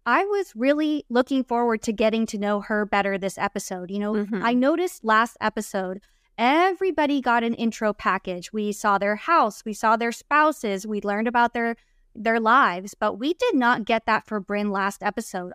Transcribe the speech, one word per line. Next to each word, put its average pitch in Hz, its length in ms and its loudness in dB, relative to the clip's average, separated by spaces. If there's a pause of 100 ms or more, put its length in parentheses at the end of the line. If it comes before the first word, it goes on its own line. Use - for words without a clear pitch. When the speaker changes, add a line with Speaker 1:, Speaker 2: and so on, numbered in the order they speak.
Speaker 1:
I 285 160 4
was 403 300 -2
really 294 540 0
looking 262 340 2
forward 233 400 0
to 226 100 -4
getting 220 340 2
to 214 120 -8
know 208 220 0
her 208 260 -2
better 196 320 0
this 185 200 -6
episode. 185 520 -6
You 202 80 -4
know, 208 140 -2
Speaker 2:
Mm-hmm. 208 280 -2
Speaker 1:
I 226 120 0
noticed 302 520 0
last 220 360 2
episode, 196 600 -4 (380)
everybody 302 800 2
got 233 220 2
an 233 120 0
intro 226 380 -2
package. 185 600 -4
We 208 180 -2
saw 202 280 0
their 202 180 0
house, 285 480 0
we 214 80 -8
saw 226 240 2
their 233 160 -2
spouses, 240 720 0
we 214 140 -4
learned 202 260 -2
about 240 280 2
their, 233 200 -2 (400)
their 226 240 0
lives, 220 560 2
but 208 200 -2
we 269 200 -2
did 480 220 0
not 240 280 2
get 226 220 0
that 220 200 0
for 214 140 -4
Brynn 208 300 -2
last 196 320 -4
episode. 196 520 -6